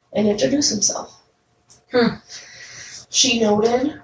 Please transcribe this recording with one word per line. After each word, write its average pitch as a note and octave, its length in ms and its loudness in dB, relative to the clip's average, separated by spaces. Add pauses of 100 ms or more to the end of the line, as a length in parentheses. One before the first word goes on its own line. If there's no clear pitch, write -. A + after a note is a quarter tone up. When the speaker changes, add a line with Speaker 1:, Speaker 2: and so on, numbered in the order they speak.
(140)
Speaker 1:
and G#3+ 140 0
introduced C#4 440 0
himself. - 500 -4 (680)
Speaker 2:
Hmm. A#3 240 2 (960)
Speaker 1:
She A#3 300 2
noted A#3 640 0